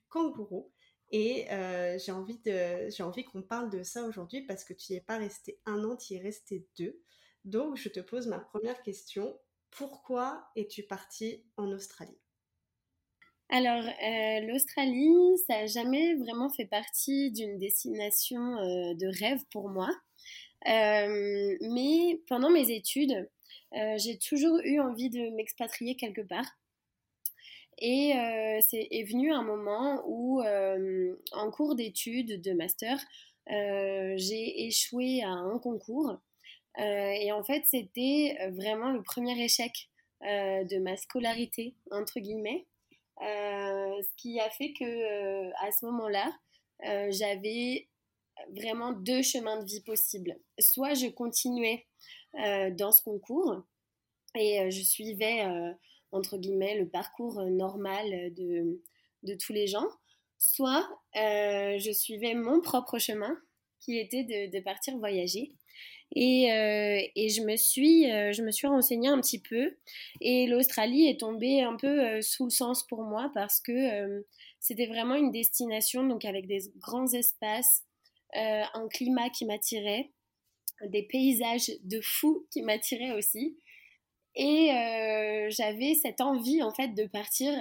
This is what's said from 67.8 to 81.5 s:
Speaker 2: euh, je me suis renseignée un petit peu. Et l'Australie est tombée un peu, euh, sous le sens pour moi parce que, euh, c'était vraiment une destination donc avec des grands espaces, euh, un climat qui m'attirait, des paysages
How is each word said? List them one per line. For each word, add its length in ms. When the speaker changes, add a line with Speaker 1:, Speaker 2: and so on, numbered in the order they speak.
Speaker 2:
euh, 220
je 100
me 80
suis 160
renseignée 420
un 120
petit 220
peu. 340
Et 240
l'Australie 600
est 140
tombée 400
un 160
peu, 260
euh, 200
sous 220
le 60
sens 360
pour 160
moi 320
parce 260
que, 120
euh, 540
c'était 280
vraiment 280
une 160
destination 720
donc 200
avec 220
des 160
grands 340
espaces, 720
euh, 280
un 160
climat 400
qui 160
m'attirait, 680
des 160
paysages 680